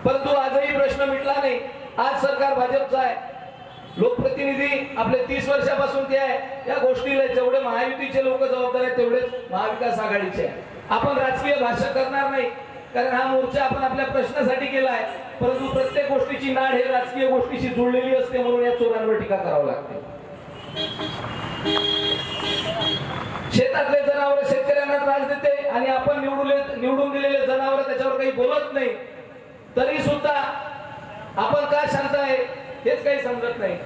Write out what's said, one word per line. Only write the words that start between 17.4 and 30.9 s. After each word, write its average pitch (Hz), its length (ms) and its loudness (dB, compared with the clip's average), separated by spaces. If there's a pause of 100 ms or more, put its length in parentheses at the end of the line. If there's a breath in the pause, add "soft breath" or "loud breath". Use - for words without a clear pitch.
जुळलेली 254 480 2
असते, 254 220 0
म्हणून 240 260 2
या 240 120 2
चोरांवर 220 440 2
टीका 196 160 0
करावं 151 300 2
लागते. - 540 -6 (3500)
शेतातले 277 440 4
जनावर 285 380 2 (100)
शेतकऱ्यांना 285 480 2
त्रास 277 240 2
देते 285 480 0
आणि 247 160 0
आपण 269 340 2
निवडून, 277 280 0 (340)
निवडून 269 300 2
दिलेले 277 340 2
जनावर 269 360 2
त्याच्यावर 262 360 0
काही 269 140 0
बोलत 269 420 2
नाही, 254 160 0 (840)
तरी 277 260 2
सुद्धा 294 320 2 (1040)